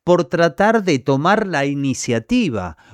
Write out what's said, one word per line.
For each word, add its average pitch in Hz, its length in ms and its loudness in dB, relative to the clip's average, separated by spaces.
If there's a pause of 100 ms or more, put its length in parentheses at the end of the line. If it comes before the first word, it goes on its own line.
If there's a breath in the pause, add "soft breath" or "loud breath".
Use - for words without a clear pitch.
por 170 220 2
tratar 190 580 0
de 160 160 0
tomar 175 480 0
la 147 180 -2
iniciativa, 131 1120 -2 (160 soft breath)